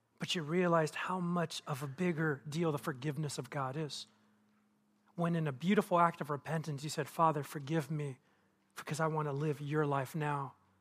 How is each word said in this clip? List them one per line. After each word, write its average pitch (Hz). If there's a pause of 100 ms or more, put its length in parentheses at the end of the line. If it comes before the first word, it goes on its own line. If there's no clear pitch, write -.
(200)
but -
you 175
realized 165
how 185
much 175
of 143
a 147
bigger 156
deal 160
the 147
forgiveness 147
of 135
God 135
is. 151 (1080)
When 170
in 160
a 143
beautiful 175
act 170
of 143
repentance, 147
you 151
said, 143
"Father, 156
forgive 147
me 147 (580)
because 151
I 160
want 151
to 139
live 143
your 147
life 139
now." 147 (280)